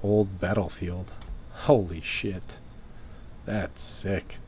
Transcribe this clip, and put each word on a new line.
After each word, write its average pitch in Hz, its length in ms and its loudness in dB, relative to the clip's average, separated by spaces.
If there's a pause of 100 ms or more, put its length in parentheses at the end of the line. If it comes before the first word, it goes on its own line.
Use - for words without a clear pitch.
old 101 380 6
Battlefield. 90 720 0 (400)
Holy 90 480 4
shit. - 560 -4 (880)
That's 95 360 -2
sick. - 680 0